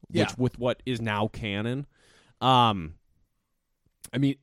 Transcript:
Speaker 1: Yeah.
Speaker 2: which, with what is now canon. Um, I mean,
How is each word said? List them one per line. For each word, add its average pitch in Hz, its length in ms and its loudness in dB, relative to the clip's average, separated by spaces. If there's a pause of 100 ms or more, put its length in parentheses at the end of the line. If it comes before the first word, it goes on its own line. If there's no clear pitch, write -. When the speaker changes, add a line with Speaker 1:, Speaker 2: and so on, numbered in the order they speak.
(100)
Speaker 1:
Yeah. 107 160 2
Speaker 2:
which, - 120 -10
with 123 200 -2
what 120 260 -2
is 123 160 -4
now 107 280 0
canon. 117 580 -6 (560)
Um, 113 540 4 (1160)
I 117 60 -4
mean, 139 240 2